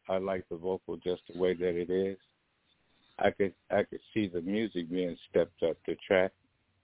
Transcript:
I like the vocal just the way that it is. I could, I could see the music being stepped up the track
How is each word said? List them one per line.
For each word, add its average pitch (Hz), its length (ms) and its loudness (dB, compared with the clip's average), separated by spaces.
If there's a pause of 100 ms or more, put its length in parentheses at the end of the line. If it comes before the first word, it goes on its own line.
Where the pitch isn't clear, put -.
I 95 80 2
like 95 320 -2
the 85 80 -8
vocal 87 400 -4
just 90 240 -4 (100)
the 87 80 -12
way 92 140 2
that 87 220 0
it 87 140 -2
is. 95 280 0 (1040)
I 101 120 4
could, 95 220 0 (160)
I 98 140 4
could - 160 -8 (140)
see 107 140 2
the 87 140 -4
music 92 480 -2
being 87 260 -2 (140)
stepped - 340 0
up 82 220 0
the 82 100 -2 (100)
track 95 260 4 (520)